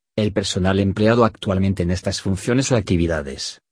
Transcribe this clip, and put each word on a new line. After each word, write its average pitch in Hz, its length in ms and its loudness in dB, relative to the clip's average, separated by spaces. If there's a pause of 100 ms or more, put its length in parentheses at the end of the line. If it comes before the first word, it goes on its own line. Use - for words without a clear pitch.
(160)
el 107 180 0
personal 95 460 0
empleado 107 460 4
actualmente 95 580 0
en 87 80 0
estas 95 300 -4
funciones 120 500 0
o 131 40 2
actividades, 82 840 -2 (100)